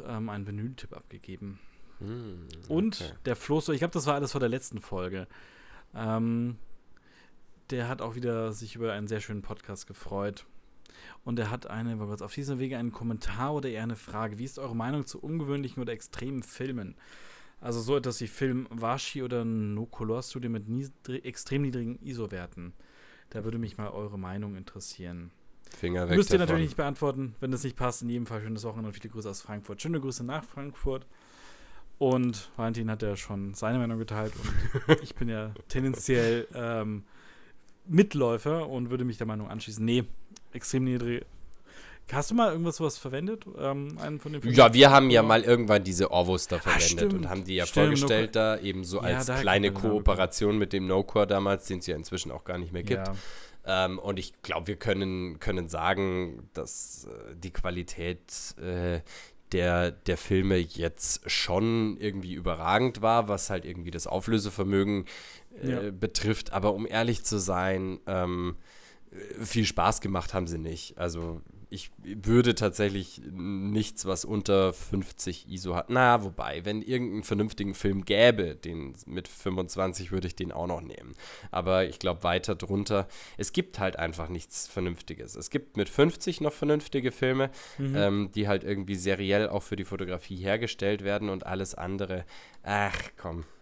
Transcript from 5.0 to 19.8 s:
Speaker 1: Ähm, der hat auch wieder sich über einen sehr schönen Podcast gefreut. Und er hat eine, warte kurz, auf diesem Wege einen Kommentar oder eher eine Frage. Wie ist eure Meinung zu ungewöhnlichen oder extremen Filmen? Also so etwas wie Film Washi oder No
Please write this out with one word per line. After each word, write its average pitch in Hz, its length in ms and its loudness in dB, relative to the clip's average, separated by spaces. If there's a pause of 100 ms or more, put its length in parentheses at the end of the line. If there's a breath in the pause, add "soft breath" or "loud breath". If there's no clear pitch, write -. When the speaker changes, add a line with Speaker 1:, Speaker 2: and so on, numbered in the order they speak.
Speaker 1:
Ähm, 117 640 -2 (1120 soft breath)
der 120 180 -2
hat 131 140 -6
auch 117 140 -8
wieder 117 360 -2
sich 107 240 -10
über 113 180 -2
einen 104 140 -4
sehr 107 120 -2
schönen 104 240 -6
Podcast - 420 -10
gefreut. 101 600 -6 (800 loud breath)
Und 120 140 -4
er 107 140 -2
hat - 160 -8
eine, 113 320 -6
warte 104 100 -6
kurz, 104 120 -8
auf 101 120 -10
diesem 139 240 -6
Wege 131 200 -4
einen 117 140 -4
Kommentar 117 600 -4
oder 135 160 -4
eher 110 140 -6
eine 113 120 -6
Frage. 107 440 -8
Wie 120 60 -8
ist - 120 -12
eure 131 180 -8
Meinung 131 300 -2
zu - 140 -10
ungewöhnlichen 143 640 -4
oder 120 100 -6
extremen 127 480 -8
Filmen? 120 540 -8 (680 loud breath)
Also 117 200 -4
so 131 160 2
etwas 123 240 -2
wie 113 60 -4
Film 131 420 -2
Washi 117 520 -4
oder 120 240 -2
No 107 400 -2